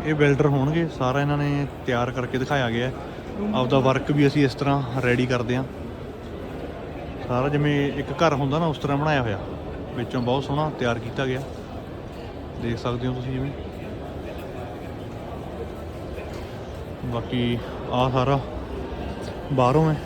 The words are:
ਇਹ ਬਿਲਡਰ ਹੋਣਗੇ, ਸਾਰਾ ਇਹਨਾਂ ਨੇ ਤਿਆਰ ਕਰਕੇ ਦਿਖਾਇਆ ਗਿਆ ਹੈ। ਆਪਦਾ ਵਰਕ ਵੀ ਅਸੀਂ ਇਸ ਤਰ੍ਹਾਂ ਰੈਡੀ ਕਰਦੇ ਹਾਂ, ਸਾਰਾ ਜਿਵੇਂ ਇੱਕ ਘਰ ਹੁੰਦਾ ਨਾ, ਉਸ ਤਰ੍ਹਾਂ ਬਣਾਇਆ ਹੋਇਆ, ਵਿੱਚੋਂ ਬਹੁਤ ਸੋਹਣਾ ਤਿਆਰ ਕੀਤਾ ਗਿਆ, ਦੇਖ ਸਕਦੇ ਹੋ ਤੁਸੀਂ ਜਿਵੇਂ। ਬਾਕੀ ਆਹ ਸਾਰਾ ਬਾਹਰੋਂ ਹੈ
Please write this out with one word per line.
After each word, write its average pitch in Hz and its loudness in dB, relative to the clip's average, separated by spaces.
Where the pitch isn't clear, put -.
ਇਹ 156 2
ਬਿਲਡਰ 147 6
ਹੋਣਗੇ, 147 4
ਸਾਰਾ 131 2
ਇਹਨਾਂ 147 2
ਨੇ 143 2
ਤਿਆਰ 123 2
ਕਰਕੇ 123 -2
ਦਿਖਾਇਆ 131 2
ਗਿਆ 120 2
ਹੈ। 131 -2
ਆਪਦਾ 131 4
ਵਰਕ 131 4
ਵੀ 147 8
ਅਸੀਂ 143 6
ਇਸ 123 4
ਤਰ੍ਹਾਂ 139 2
ਰੈਡੀ 123 4
ਕਰਦੇ 123 2
ਹਾਂ, 131 0
ਸਾਰਾ 127 2
ਜਿਵੇਂ 143 4
ਇੱਕ 143 -4
ਘਰ 156 4
ਹੁੰਦਾ 139 2
ਨਾ, 170 2
ਉਸ 147 0
ਤਰ੍ਹਾਂ 143 0
ਬਣਾਇਆ 147 2
ਹੋਇਆ, 104 0
ਵਿੱਚੋਂ 123 -2
ਬਹੁਤ 131 2
ਸੋਹਣਾ 147 0
ਤਿਆਰ 120 0
ਕੀਤਾ 120 -2
ਗਿਆ, 127 -2
ਦੇਖ 117 -2
ਸਕਦੇ 120 0
ਹੋ 127 0
ਤੁਸੀਂ 127 -4
ਜਿਵੇਂ। 135 -2
ਬਾਕੀ 120 0
ਆਹ 123 2
ਸਾਰਾ 135 4
ਬਾਹਰੋਂ 135 6
ਹੈ 143 0